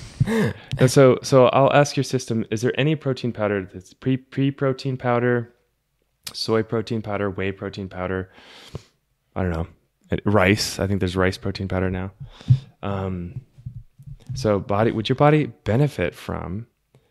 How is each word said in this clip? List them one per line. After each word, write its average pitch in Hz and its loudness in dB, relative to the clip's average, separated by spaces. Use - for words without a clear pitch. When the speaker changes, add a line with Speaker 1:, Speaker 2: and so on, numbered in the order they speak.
Speaker 1:
<laughs> 202 -2
Speaker 2:
and 127 4
so, 131 6
so 127 6
I'll 131 4
ask 143 4
your 135 0
system, 120 -4
is 110 -2
there 127 0
any 151 2
protein 127 -4
powder 101 -2
that's 92 -18
pre, 131 -2
pre-protein 135 -4
powder, 120 0
soy 110 -2
protein 113 -4
powder, 101 -4
whey 95 -4
protein 95 -10
powder? 92 -4
I 98 -4
don't 90 0
know. 82 -4
Uh, 85 0
rice. 101 4
I 95 -2
think 95 -2
there's 92 -2
rice 92 0
protein 98 -8
powder 92 -2
now. 92 -6
Um, 95 -8
so 104 0
body, 101 0
would 107 -4
your 127 0
body 147 4
benefit 117 -2
from, 87 -8